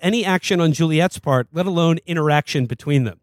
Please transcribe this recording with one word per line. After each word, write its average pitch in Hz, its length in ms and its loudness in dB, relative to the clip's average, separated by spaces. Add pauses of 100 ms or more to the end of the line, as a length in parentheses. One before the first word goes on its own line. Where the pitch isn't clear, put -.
any 214 200 0
action 185 380 0
on 165 100 4
Juliet's 160 460 0
part, 131 340 0
let 170 140 -4
alone 170 400 0
interaction 147 640 0
between 135 360 -2
them. 104 200 -6